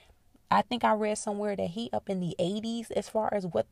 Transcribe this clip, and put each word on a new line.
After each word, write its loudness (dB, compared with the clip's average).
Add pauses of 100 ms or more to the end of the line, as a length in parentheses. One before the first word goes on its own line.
(500)
I 6
think -2
I 6
read 2
somewhere -2
that 0
he -6
up -2
in 0
the -2
eighties -2
as -2
far 0
as -2
what 0